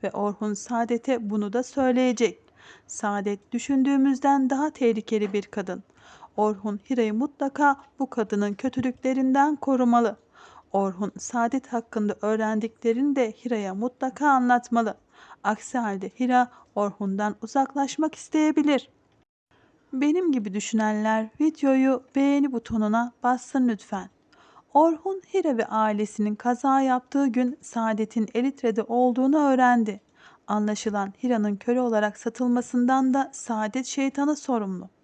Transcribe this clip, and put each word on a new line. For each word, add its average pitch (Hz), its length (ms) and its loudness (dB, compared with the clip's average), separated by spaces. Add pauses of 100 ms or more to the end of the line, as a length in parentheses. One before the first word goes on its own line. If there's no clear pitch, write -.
ve 196 80 -4
Orhun 208 420 -4
Saadet'e 233 760 -4
bunu 208 240 -4
da 247 100 -2
söyleyecek. 247 760 0 (480)
"Saadet 202 640 -6
düşündüğümüzden 269 960 2
daha 285 200 0
tehlikeli 214 640 0
bir 202 80 0
kadın. 190 420 -8 (540)
Orhun 208 420 -2 (100)
Hira'yı 226 240 0
mutlaka 277 600 0 (240)
bu 262 100 -4
kadının 208 440 -2
kötülüklerinden 262 1000 0
korumalı. 240 600 2 (540)
Orhun 196 460 -2
Saadet 240 560 -4
hakkında 220 480 -4
öğrendiklerini 220 920 0
de 233 160 0
Hira'ya 214 440 -6
mutlaka 262 540 -2
anlatmalı. 240 680 2 (460)
Aksi 214 340 -4
halde 196 420 -4
Hira 247 320 2 (240)
Orhun'dan 202 680 -2
uzaklaşmak 277 720 -2
isteyebilir." 302 720 0 (1040)
Benim 302 380 2
gibi 208 220 -2
düşünenler 214 760 0 (100)
videoyu 269 640 2 (120)
beğeni 277 360 2
butonuna 226 600 -2 (120)
bassın 254 440 0
lütfen. 196 420 -6 (680)
Orhun, 330 460 4 (120)
Hira 320 240 2
ve 220 80 0
ailesinin 214 680 0
kaza 269 460 2
yaptığı 269 460 0
gün 247 340 0
Saadet'in 220 720 -2
Elitre'de 233 500 -2
olduğunu 254 540 2
öğrendi. 247 640 4 (460)
Anlaşılan 208 680 -2 (100)
Hira'nın 214 320 0
köle 240 260 -2
olarak 214 360 0
satılmasından 247 960 0
da 262 200 0
Saadet 220 520 -6
şeytana 277 500 -2
sorumlu. 196 540 -6 (140)